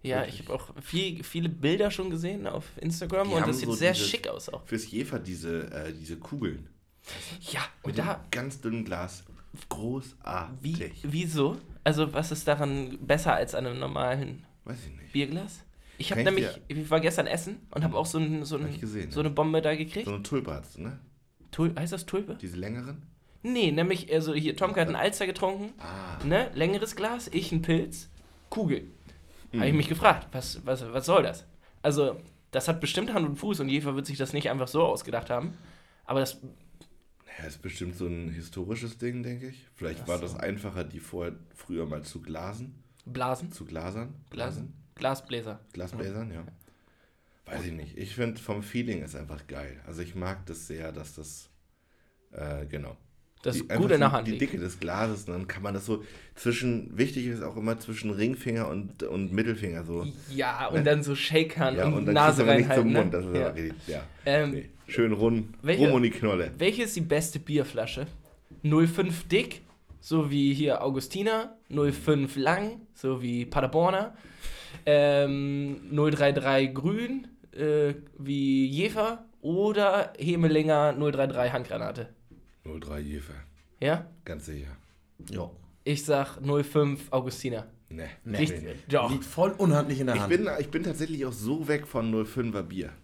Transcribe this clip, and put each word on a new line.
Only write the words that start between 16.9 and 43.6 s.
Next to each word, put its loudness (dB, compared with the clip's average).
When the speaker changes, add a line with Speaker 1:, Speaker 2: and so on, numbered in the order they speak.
Speaker 1:
war 6
gestern 2
essen -4
und 0
hab 0
auch 2
so -2
ein, 0
so -4
ein, -2
Speaker 2:
Hab -4
ich -8
gesehen, -4
Speaker 1:
so -2
Speaker 2:
ja. 2
Speaker 1:
eine 0
Bombe 4
da 2
gekriegt. -6
Speaker 2:
So -4
eine -6
Tulpe -2
hat's, -12
ne? -10
Speaker 1:
Tul-, 0
heißt -4
das -8
Tulpe? -4
Speaker 2:
Diese -10
längeren? -8
Speaker 1:
Nee, 2
nämlich, 0
also 2
hier, 0
Tomke 2
hat 4
einen -2
Alster 0
getrunken, -2
Speaker 2:
Ah. -10
Speaker 1:
ne? 4
Längeres 0
Glas, -2
ich -2
einen 2
Pilz, 0
Kugel. 0
Hab 2
ich 6
Speaker 2:
Mhm. 6
Speaker 1:
mich 4
gefragt, 4
was, -8
was, -2
was -2
soll 8
das? -4
Also, 2
das 0
hat 2
bestimmt -2
Hand 2
und -2
Fuß -2
und -2
Jefer 0
wird -4
sich -6
das -4
nicht -2
einfach -2
so 2
ausgedacht 0
haben, -2
aber 0
das -4
Speaker 2:
Ja, -10
ist -14
bestimmt -8
so -4
ein -4
historisches -8
Ding, -4
denke -8
ich. -18
Vielleicht -8
Speaker 1:
Ach -6
Speaker 2:
war 0
Speaker 1:
so. -4
Speaker 2:
das -6
einfacher, -6
die -12
vorher, -6
früher -6
mal -6
zu -12
glasen. -10
Speaker 1:
Blasen? -4
Speaker 2:
Zu -14